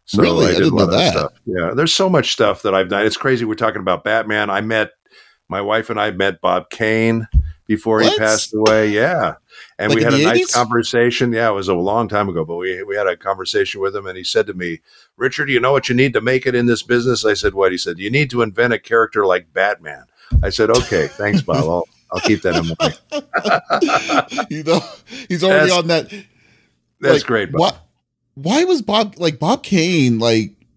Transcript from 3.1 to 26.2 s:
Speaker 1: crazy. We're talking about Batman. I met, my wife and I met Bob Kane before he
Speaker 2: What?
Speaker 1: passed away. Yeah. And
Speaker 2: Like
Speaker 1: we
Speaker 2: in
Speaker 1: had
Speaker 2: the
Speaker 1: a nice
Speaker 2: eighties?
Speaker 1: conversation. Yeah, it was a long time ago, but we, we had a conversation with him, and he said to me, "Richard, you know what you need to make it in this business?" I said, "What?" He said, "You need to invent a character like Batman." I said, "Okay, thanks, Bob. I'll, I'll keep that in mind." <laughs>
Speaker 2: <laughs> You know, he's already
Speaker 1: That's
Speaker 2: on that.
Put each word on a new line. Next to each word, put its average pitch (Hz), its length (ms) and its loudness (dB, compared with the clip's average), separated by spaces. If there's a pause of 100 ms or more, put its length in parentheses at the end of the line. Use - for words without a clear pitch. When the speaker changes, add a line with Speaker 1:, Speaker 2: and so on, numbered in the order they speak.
Speaker 1:
crazy. 127 280 0
We're 110 120 -4
talking 110 260 -2
about 90 220 -2
Batman. 107 460 -2
I 98 100 -2
met, 110 320 -2 (560)
my 95 120 -4
wife 107 300 -2
and 107 100 -2
I 107 120 0
met 95 280 -2
Bob 90 300 0
Kane 113 560 0 (400)
before 110 340 0
he 110 60 4
Speaker 2:
What? - 120 2
Speaker 1:
passed 110 360 0
away. 107 360 4
Yeah. 123 440 0 (460)
And 107 100 0
Speaker 2:
Like 113 60 2
Speaker 1:
we 113 80 2
Speaker 2:
in 117 80 2
Speaker 1:
had 139 80 2
Speaker 2:
the - 20 2
Speaker 1:
a 160 40 2
nice 120 100 4
Speaker 2:
eighties? 208 180 0
Speaker 1:
conversation. 120 760 0
Yeah, 113 180 0
it 104 40 0
was 98 120 -4
a 95 80 2
long 101 340 0
time 104 200 0
ago, 82 160 -2
but 82 120 -8
we, 92 280 -6
we 101 100 -6
had 101 140 0
a 87 80 0
conversation 98 640 -4
with 98 160 -2
him, 98 100 -10
and 92 100 -10
he 92 60 -14
said 104 240 0
to 101 80 -8
me, 87 260 -8 (360)
"Richard, 139 340 -4
you 127 80 2
know 127 140 2
what 139 160 0
you 127 80 0
need 131 160 4
to 113 80 0
make 127 260 0
it 123 80 0
in 120 120 2
this 120 180 0
business?" 120 400 0
I 107 100 2
said, 101 200 -2
"What?" 95 180 2
He 90 60 -2
said, 87 200 -6
"You 98 120 -6
need 139 200 0
to 120 120 0
invent 117 300 0
a 107 60 -2
character 110 480 0
like 90 260 0
Batman." 92 520 -4 (380)
I 98 80 -2
said, 107 200 2
"Okay, 110 380 0
thanks, 104 340 -2
Bob. 80 220 -2
I'll, 85 240 -2 (240)
I'll 90 80 -6
keep - 220 0
that 87 140 0
in 82 120 -2 (120)
mind." - 1700 -4
<laughs> - 0 -
Speaker 2:
<laughs> - 40 -12
You 156 140 -8
know, 160 160 2 (480)
he's 170 160 -4
already 151 240 4
Speaker 1:
That's 185 100 2
Speaker 2:
on 170 100 -2
that. 160 220 0 (880)